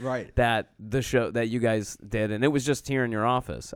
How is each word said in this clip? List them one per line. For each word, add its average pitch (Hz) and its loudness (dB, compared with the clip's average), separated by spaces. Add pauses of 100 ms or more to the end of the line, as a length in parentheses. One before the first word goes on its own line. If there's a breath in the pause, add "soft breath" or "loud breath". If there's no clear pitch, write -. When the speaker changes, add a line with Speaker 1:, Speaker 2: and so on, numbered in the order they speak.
Speaker 1:
Right. 127 -6
Speaker 2:
that 117 2
the 110 -2
show 123 0
that 117 0
you 120 -2
guys 110 0 (100)
did, 107 0
and 107 0
it 143 8
was 143 2
just 139 -2
here 135 0
in 117 -2
your 107 0
office. 123 -2